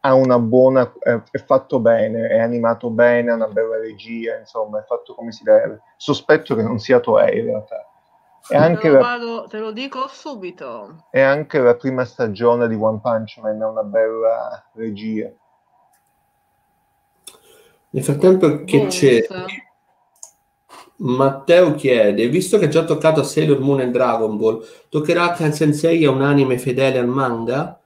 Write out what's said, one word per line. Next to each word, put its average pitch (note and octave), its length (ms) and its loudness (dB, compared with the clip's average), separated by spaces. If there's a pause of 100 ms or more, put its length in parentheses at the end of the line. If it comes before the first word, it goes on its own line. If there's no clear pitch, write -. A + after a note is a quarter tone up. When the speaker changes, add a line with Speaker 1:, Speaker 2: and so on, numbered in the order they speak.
Speaker 1:
ha C3 120 2
una C3 240 6
buona, B2+ 600 4
è, A#2 200 0 (120)
è - 80 -8
fatto C3+ 400 0
bene, A2+ 480 0
è A2 120 0
animato A#2 520 -2
bene, A#2+ 400 2
ha A#2 40 0
una A2+ 120 -4
bella A2 320 -4
regia, A2+ 580 -10
insomma, G#2+ 420 -8
è G#2+ 60 -14
fatto - 300 -8
come A#2 160 -12
si A2 120 -20
deve. A2 380 2 (160)
Sospetto - 580 0
che A2 60 -2
non A2 160 -4
sia B2 220 2
Toei A2 400 2
in A#2 60 -6
realtà. A2 420 -8 (600)
E - 20 -
Speaker 2:
Te - 60 -2
Speaker 1:
anche E3 320 2
Speaker 2:
lo D3 60 6
Speaker 1:
la C3+ 80 8
Speaker 2:
vado, A#3 480 -4
te G#3+ 80 -12
lo A3 140 -8
dico C4+ 360 -10
subito. E3 1000 -16
Speaker 1:
e C3+ 120 0
anche C#3+ 380 0
la A#2+ 160 4
prima B2+ 300 -4
stagione A#2+ 600 -2
di A2+ 80 -4
One A2 260 -2
Punch A2+ 380 -6
Man A2 220 -6
ha A2 60 -4
una A2 160 -6
bella A2+ 800 -2 (100)
regia. A2 560 -8 (2750)
Speaker 3:
Nel C3 120 -4
frattempo D#3 580 2
che - 140 0
Speaker 2:
Bones. C3+ 200 0
Speaker 3:
c'è, A#2+ 300 4 (1700)
Matteo C#3+ 760 2
chiede, A#2 540 2
visto F#3 280 0
che F#3 80 2
ha C#3+ 40 0
già D#3 160 2
toccato D#3+ 340 0
a B2+ 60 -2
Sailor D3+ 340 0
Moon C3+ 220 0
e B2 80 -2
Dragon A2+ 480 -2
Ball, A2 260 -2 (240)
toccherà E3 360 -2
a E3+ 100 -2
Ken D#3 180 -2
Sensei D#3 540 0
a C3+ 40 4
un C3 120 0
anime C#3 360 2
fedele C3 420 0
al A#2+ 80 0
manga? B2+ 800 -4